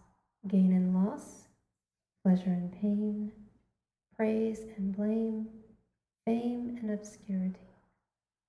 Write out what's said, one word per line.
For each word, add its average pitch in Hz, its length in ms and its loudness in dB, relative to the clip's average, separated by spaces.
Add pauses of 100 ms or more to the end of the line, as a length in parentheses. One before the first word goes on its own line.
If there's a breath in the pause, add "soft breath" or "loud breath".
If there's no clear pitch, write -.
(500)
gain 185 240 6
and 185 200 4
loss, - 540 -2 (760)
pleasure 185 280 4
and 180 220 -2
pain, 208 580 -2 (840)
praise 220 420 0 (180)
and 196 180 -2
blame, 220 520 -2 (760)
fame 240 560 -2
and 214 100 -4
obscurity. 190 680 -4 (880)